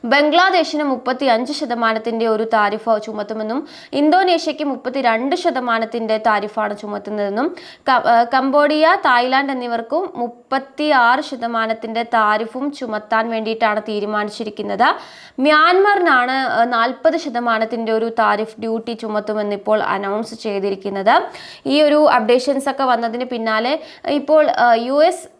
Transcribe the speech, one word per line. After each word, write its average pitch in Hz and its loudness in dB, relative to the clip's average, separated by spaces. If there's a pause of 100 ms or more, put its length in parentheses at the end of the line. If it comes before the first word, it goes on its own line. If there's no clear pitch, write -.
ബംഗ്ലാദേശിന് 302 2
മുപ്പത്തിയഞ്ച് 254 0
ശതമാനത്തിൻ്റെ 226 -2
ഒരു 220 -2
താരിഫ് 214 0 (140)
ചുമത്തുമെന്നും 220 -6 (340)
ഇന്തോനേഷ്യയ്ക്ക് 320 2
മുപ്പത്തിരണ്ട് 247 -2
ശതമാനത്തിൻ്റെ 226 -2 (100)
താരിഫാണ് 208 -2
ചുമത്തുന്നതെന്നും 208 -4 (400)
ക-, 254 2
ഏഹ്, 233 4
കംബോഡിയ, 294 4 (120)
തായ്ലാൻഡ് 262 2
എന്നിവർക്കും 240 -4 (180)
മുപ്പത്തിയാറ് 269 0
ശതമാനത്തിൻ്റെ 226 -4 (140)
താരിഫും 220 0
ചുമത്താൻ 220 -2
വേണ്ടിയിട്ടാണ് 220 -2
തീരുമാനിച്ചിരിക്കുന്നത്. 208 -4 (580)
മ്യാൻമറിനാണ്, 320 4 (180)
ഏഹ്, 233 2
നാൽപത് 262 0
ശതമാനത്തിൻ്റെ 226 -2
ഒരു 226 -2 (140)
താരിഫ് 208 -2
ഡ്യൂട്ടി 226 -4 (120)
ചുമത്തുമെന്നിപ്പോൾ 208 -2 (140)
അനൗൺസ് 208 -4 (100)
ചെയ്തിരിക്കുന്നത്. 196 0 (520)
ഈ 277 2
ഒരു 294 6 (160)
അപ്ഡേഷൻസ് 254 0
ഒക്കെ 269 -4 (100)
വന്നതിന് 233 -4
പിന്നാലെ 233 -2 (400)
ഇപ്പോൾ, 302 4 (220)
ഏഹ്, 233 4 (100)
യു 277 0 (120)
എസ് 359 -8 (160)